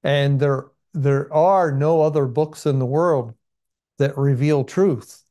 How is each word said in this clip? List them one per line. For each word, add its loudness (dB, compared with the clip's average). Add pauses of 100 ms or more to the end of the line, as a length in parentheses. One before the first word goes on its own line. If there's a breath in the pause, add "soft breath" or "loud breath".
And 0
there, -2 (260)
there -2
are 2
no 0
other 0
books -4
in 0
the -2
world -2 (640)
that 0
reveal 0
truth -2